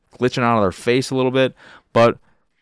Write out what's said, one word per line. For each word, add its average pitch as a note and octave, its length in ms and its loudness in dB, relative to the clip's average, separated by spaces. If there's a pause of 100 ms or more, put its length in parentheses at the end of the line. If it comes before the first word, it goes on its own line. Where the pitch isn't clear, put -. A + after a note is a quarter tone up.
(200)
glitching B2+ 240 -2
out A#2 140 2
of G#2 60 2
their F#2 80 0
face B2 380 -2
a C3+ 60 -6
little B2+ 160 -2
bit, C3 240 -2 (380)
but A#2 260 4 (420)